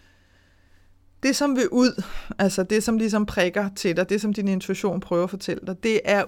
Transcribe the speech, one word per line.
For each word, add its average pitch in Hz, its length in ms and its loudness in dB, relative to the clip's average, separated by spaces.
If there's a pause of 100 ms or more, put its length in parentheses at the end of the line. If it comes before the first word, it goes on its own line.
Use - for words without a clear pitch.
(1200)
det, 262 120 2
som 285 200 0
vil 269 140 2
ud, 247 340 2 (360)
altså 190 240 2
det, 214 200 2
som 226 140 0
ligesom 214 280 0
prikker 196 500 0
til 170 220 0
dig, 180 120 0
det, 202 120 0
som 208 120 -2
din 202 140 -2
intuition 190 520 -2
prøver 175 240 0
at 180 60 -2
fortælle - 380 -6
dig, 185 160 -8
det 220 220 2
er 202 220 2